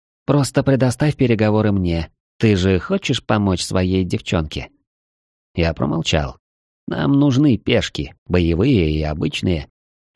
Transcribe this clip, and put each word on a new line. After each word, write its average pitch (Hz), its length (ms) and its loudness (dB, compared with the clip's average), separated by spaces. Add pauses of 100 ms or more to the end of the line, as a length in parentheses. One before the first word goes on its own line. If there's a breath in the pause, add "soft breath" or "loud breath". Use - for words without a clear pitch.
(260)
«Просто 139 360 0
предоставь 131 540 0
переговоры 107 560 2
мне. 85 380 -2 (280)
Ты 107 180 4
же 92 220 2
хочешь - 460 -4
помочь 101 380 0
своей 92 420 0
девчонке?» 85 680 -6 (840)
Я 85 180 0
промолчал. - 640 -4 (500)
Нам 156 240 -2
нужны 139 440 4
пешки, - 580 -4 (120)
боевые 87 640 2
и 78 120 -2
обычные, 78 680 -4 (480)